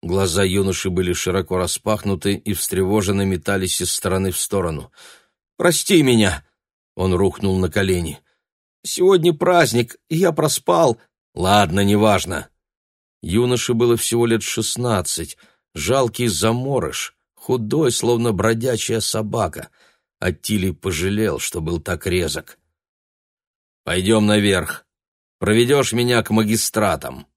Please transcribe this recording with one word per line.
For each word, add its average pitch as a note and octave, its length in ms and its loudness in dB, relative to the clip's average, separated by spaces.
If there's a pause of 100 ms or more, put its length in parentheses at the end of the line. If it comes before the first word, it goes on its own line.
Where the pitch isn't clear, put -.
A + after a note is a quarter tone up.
Глаза F#2 400 0
юноши F#2+ 480 0
были F2+ 240 0
широко F#2 420 -2
распахнуты G2+ 800 -2
и G#2 180 -6
встревоженно G2 720 0
метались F#2+ 580 -2
из F2+ 120 -4
стороны F#2+ 400 -2
в - 60 -6
сторону. E2+ 540 -4 (640)
«Прости F3 460 2
меня!» G#2+ 420 2 (520)
Он F#2 180 0
рухнул F#2+ 440 0
на F#2 120 0
колени. F2+ 500 -2 (600)
«Сегодня F3+ 500 2
праздник, D3 640 2 (140)
и D#3+ 60 -2
я E3+ 160 2
проспал». D#3 680 2 (360)
«Ладно, F#2+ 460 2
неважно». G2+ 680 2 (720)
Юноше B2 540 0
было A#2 220 4
всего A#2 300 0
лет A2+ 160 0
шестнадцать, G#2+ 920 -4 (380)
жалкий A#2+ 540 0
заморыш, A2+ 880 -2 (180)
худой, B2 560 0
словно A#2 420 0
бродячая A2+ 680 0
собака. G#2+ 680 -4 (500)
Аттилий F#2 520 -2
пожалел, F#2+ 680 -2
что - 220 -8
был D#2+ 200 -4
так - 260 -6
резок. F2 520 -4 (1200)
«Пойдём G#2 440 2
наверх. G2+ 600 0 (520)
Проведёшь A#2+ 540 2
меня A#2+ 300 2
к - 80 -6
магистратам». G#2 960 0 (100)